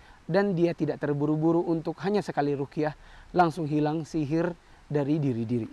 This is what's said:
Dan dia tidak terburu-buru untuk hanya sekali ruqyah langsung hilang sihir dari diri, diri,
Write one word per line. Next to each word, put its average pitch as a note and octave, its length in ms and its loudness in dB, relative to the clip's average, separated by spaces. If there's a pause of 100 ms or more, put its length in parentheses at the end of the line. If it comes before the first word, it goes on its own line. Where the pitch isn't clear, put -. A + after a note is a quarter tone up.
(260)
Dan F#3+ 320 2
dia E3+ 160 2
tidak C#3+ 240 -2
terburu-buru D3+ 720 2
untuk E3 320 -2
hanya G3+ 160 0
sekali C#3+ 400 -2
ruqyah D3 400 -4 (320)
langsung E3+ 400 2
hilang D3+ 320 0
sihir D#3+ 480 -2 (400)
dari D3 320 0
diri, A#2 240 0
diri, A2+ 260 -2